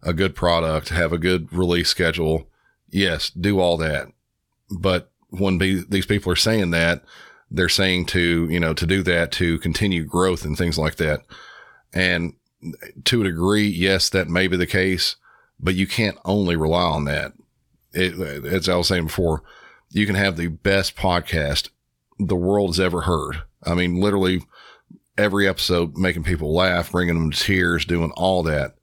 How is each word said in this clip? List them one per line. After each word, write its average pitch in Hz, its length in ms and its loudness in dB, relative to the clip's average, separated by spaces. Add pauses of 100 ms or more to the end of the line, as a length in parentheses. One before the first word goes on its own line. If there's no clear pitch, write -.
a 87 80 -2
good 85 240 -2
product, 82 540 0
have 82 220 0
a 85 60 -2
good 85 340 0
release 87 360 2
schedule." 82 600 0 (400)
Yes, 90 420 -2
do 95 280 0
all 87 200 2
that. 76 280 -2 (640)
But 90 400 -2 (200)
when 92 280 0
be-, 95 300 0
these 95 180 0
people 101 240 -2
are 87 60 2
saying 107 340 2
that, 85 320 0 (480)
they're 90 200 0
saying 92 340 0
to, 85 460 2
you 85 100 0
know, 80 140 0
to 90 120 -2
do 95 180 2
that, 85 280 0
to 85 280 0
continue 85 440 0
growth 90 400 0
and 76 120 -4
things 85 220 -2
like 78 180 -2
that. 76 260 -2 (720)
And 87 400 0 (680)
to 117 180 2
a - 20 2
degree, 95 420 2
yes, 95 440 2
that 92 180 0
may 90 200 0
be 90 100 0
the 87 80 0
case, 92 500 0 (420)
but 92 160 0
you 95 120 0
can't 107 400 -2
only 92 300 2
rely 80 260 2
on 78 240 0
that. 69 260 -4 (640)
It, 90 200 0 (300)
as 82 240 -2
I 90 80 2
was 87 120 0
saying 90 180 0
before, 80 360 -2 (480)
you 104 140 0
can 101 100 -2
have 101 220 0
the 87 120 -4
best 98 460 0
podcast 82 760 -2 (480)
the 98 180 0
world 95 340 2
has 85 100 -2
ever 87 220 0
heard. 76 400 -2 (220)
I 87 100 0
mean, 87 240 0
literally 95 440 2 (760)
every 101 320 2
episode, 87 480 0
making 87 280 0
people 78 300 0
laugh, 87 380 2
bringing 87 220 2
them 82 160 2
to 73 80 -4
tears, 87 480 0
doing 85 300 0
all 92 260 2
that. 73 400 -2